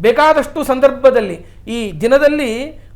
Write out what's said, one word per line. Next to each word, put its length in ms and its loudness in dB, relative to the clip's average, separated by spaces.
ಬೇಕಾದಷ್ಟು 640 0
ಸಂದರ್ಭದಲ್ಲಿ 840 0
ಈ 320 -8
ದಿನದಲ್ಲಿ 840 0